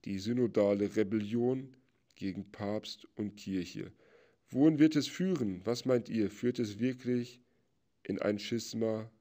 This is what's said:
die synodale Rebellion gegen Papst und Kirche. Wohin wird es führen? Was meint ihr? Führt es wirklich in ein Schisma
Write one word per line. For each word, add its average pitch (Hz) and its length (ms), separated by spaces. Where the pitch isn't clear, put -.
die 98 140
synodale 104 760
Rebellion 117 800
gegen 98 360
Papst - 640
und 104 200
Kirche. - 560
Wohin 147 280
wird 156 180
es 135 120
führen? 127 580
Was 120 200
meint 123 240
ihr? 104 200
Führt 123 300
es 104 200
wirklich 123 600
in - 160
ein 104 180
Schisma 110 840